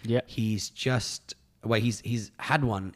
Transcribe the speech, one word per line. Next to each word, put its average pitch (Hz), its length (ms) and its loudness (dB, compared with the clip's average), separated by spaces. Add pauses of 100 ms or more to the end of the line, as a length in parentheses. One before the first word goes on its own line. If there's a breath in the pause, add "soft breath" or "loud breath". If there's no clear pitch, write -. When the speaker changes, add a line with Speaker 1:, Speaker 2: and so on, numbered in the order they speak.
Speaker 1:
Yeah. 117 240 2
Speaker 2:
He's 110 420 -2
just, - 640 -4 (280)
well, 113 180 4
he's, 117 200 0
he's 113 380 -4
had 156 260 2
one 95 320 -2